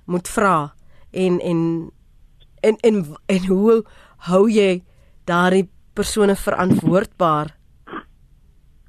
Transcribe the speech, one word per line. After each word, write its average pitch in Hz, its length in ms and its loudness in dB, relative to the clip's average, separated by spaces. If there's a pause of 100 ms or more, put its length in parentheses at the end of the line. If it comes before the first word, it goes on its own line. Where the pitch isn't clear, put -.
moet 175 220 -6
vra? 175 440 0 (400)
En, 180 280 -2
en, 165 500 -4 (680)
en, 220 200 2
en, 214 240 2 (220)
en 185 200 -2
hoe 208 380 2 (320)
hou 190 340 2
jy 196 320 0 (420)
daardie 180 440 0 (240)
persone 208 440 0
verantwoordbaar, 170 1200 0 (1300)